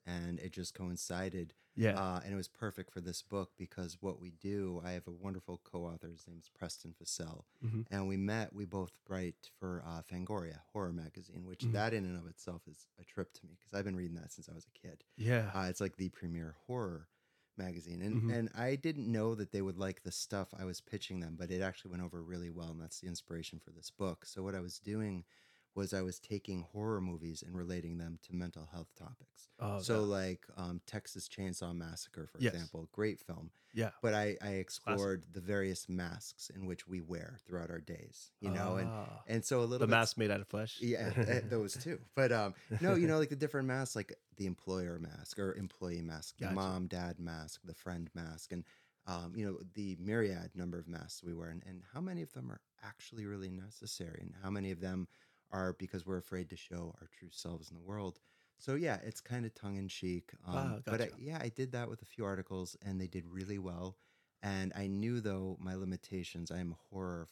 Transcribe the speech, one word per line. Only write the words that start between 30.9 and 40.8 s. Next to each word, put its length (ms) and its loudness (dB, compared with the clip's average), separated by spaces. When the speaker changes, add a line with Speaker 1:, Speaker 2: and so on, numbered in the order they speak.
Speaker 1:
Chainsaw 480 -4
Massacre, 520 -8
for 120 -16
Speaker 2:
Yes. 140 4
Speaker 1:
example, 400 -6
great 260 2
film. 320 -8
Speaker 2:
Yeah. 180 2
Speaker 1:
But 120 6
I, 160 6
I 100 0
Speaker 2:
Classic. 220 0
Speaker 1:
explored 720 2
the 80 -4
various 480 2
masks 600 -2
in 160 -6
which 220 -4
we 140 -2
wear 440 -4
throughout 260 -2
our 100 -4
days, 580 -10
you 120 0
know? 260 4
And, 120 4
Speaker 2:
Ah. 380 -4
Speaker 1:
and 160 4
so 160 6
a 40 8
little 160 4
Speaker 2:
The 80 8
Speaker 1:
bit 40 10
Speaker 2:
mask 260 8
made 140 6
out 80 4
of 80 -4
flesh? 320 -2
Speaker 1:
Yeah, 380 4